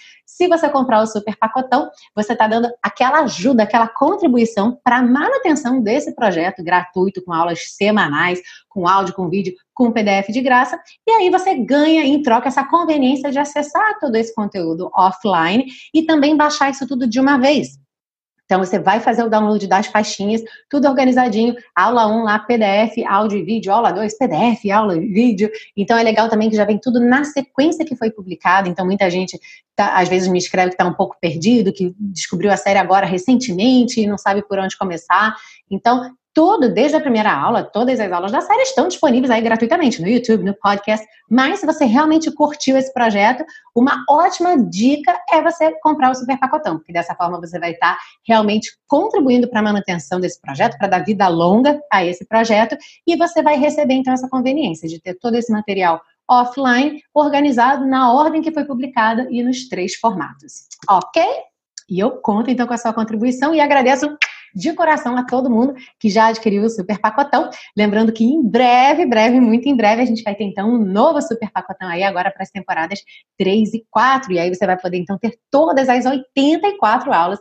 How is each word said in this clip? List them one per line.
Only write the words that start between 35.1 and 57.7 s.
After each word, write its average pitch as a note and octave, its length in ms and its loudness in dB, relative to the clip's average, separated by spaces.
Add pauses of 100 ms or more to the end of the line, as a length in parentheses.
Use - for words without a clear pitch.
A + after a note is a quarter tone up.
Então, B3 460 -2 (180)
tudo, D#4 380 4
desde C#4 240 0
a D4+ 60 2
primeira A3+ 320 0
aula, F3 300 0
todas B3 360 -2
as G3 120 -4
aulas F3+ 200 -4
da D4 100 -2
série A4 200 0
estão F4+ 260 0
disponíveis B3+ 440 0
aí A3+ 100 2
gratuitamente A3+ 580 0
no E3+ 80 -4
YouTube, A3+ 360 0
no G3 100 -2
podcast. G3+ 500 -2 (240)
Mas, C4+ 340 0
se - 40 -6
você D4 180 0
realmente D#4 460 2
curtiu D4 480 0
esse C4 160 -2
projeto, A#3 500 0 (320)
uma B3+ 320 0
ótima F4 480 2
dica C4+ 640 0 (120)
é D#4+ 100 4
você D#4+ 400 0
comprar C4 300 2
o - 20 0
super B3+ 240 -4
pacotão, C4 400 -2
porque E3+ 160 -16
dessa E3+ 220 -4
forma F3 260 -4
você E3+ 180 -12
vai E3+ 140 -6
tá F3+ 240 -2 (260)
realmente G#3+ 460 2 (180)
contribuindo C4 600 2
pra G#3+ 140 -2
manutenção F#3+ 560 -4
desse F3+ 200 -6
projeto, D#3 380 -4
pra G3+ 100 -4
dar F#3 160 0
vida G3 240 0
longa G#3 540 2 (100)
a F#3+ 140 2
esse F3 180 -6
projeto, A3+ 540 0 (300)
e E4+ 100 0
você E4 240 0
vai D4 160 2
receber, D4 380 0
então, C4 180 0
essa B3+ 160 -4
conveniência B3+ 580 -4
de E3 140 -12
ter F3+ 140 -12
todo A#3 180 -6
esse A#3 180 -2
material F#3+ 480 -2 (300)
offline, B3 720 2 (140)
organizado C#4 680 2